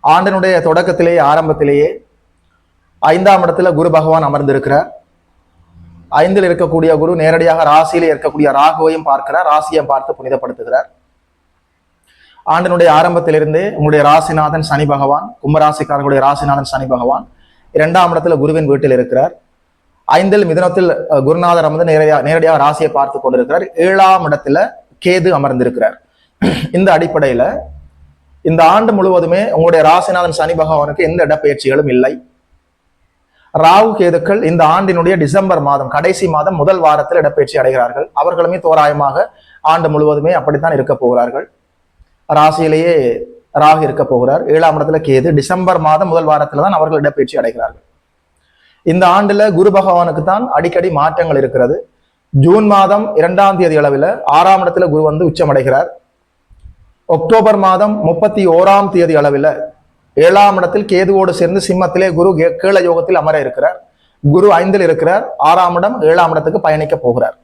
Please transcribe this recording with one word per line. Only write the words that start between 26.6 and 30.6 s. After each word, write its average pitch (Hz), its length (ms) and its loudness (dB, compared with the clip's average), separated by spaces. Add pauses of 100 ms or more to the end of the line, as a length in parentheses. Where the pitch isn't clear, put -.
இந்த 190 180 2
அடிப்படையில 135 480 0 (1040)
இந்த 160 180 0 (120)
ஆண்டு 226 220 0
முழுவதுமே 185 440 0 (160)
உங்களுடைய 165 320 2
ராசிநாதன் 175 500 0
சனி 165 220 -2